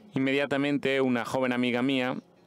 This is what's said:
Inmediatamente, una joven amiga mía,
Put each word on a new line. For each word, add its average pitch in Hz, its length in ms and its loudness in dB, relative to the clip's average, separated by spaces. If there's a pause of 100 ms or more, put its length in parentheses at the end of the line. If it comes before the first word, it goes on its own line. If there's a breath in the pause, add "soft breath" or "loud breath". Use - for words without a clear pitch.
(140)
Inmediatamente, 135 880 0
una 123 240 0
joven 131 260 -2
amiga 123 300 0
mía, 131 400 -2 (260)